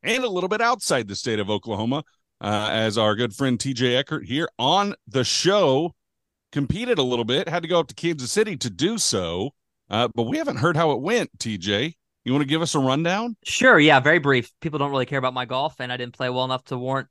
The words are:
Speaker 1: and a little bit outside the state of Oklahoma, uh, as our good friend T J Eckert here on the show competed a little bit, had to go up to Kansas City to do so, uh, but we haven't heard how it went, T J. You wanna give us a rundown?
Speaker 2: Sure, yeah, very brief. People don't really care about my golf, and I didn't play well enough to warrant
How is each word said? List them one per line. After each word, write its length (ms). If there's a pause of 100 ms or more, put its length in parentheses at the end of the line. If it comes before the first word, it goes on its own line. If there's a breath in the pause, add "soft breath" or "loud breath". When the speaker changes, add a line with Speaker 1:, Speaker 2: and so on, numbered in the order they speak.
Speaker 1:
and 200
a 40
little 200
bit 140
outside 440
the 100
state 220
of 120
Oklahoma, 540 (360)
uh, 300
as 260
our 180
good 200
friend 260
T 140
J 220
Eckert 280
here 240 (100)
on 360 (120)
the 180
show 720 (580)
competed 460
a 40
little 220
bit, 240
had 140
to 60
go 120
up 80
to 60
Kansas 360
City 280
to 100
do 300
so, 520 (380)
uh, 260
but 100
we 120
haven't 200
heard 200
how 160
it 80
went, 380
T 200
J. 380 (280)
You 80
wanna 120
give 180
us 120
a 40
rundown? 640
Speaker 2:
Sure, 380
yeah, 200
very 180
brief. 420
People 180
don't 120
really 160
care 120
about 160
my 120
golf, 340
and 100
I 60
didn't 180
play 160
well 140
enough 200
to 120
warrant 340